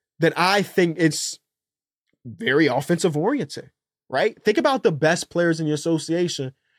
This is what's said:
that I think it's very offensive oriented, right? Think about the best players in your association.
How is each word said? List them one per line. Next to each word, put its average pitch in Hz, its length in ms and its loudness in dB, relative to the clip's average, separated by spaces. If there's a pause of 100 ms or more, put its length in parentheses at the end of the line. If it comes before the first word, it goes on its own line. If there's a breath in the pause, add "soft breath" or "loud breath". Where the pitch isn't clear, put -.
(200)
that 160 160 4
I 190 260 4
think 175 360 0
it's 160 400 0 (880)
very 131 420 -2
offensive 147 500 0
oriented, 202 540 -4 (380)
right? 175 340 -2
Think 214 140 2
about 269 260 2
the 156 100 4
best 156 360 0
players 170 320 0
in 160 60 -2
your 151 80 0
association. 160 800 -2 (240)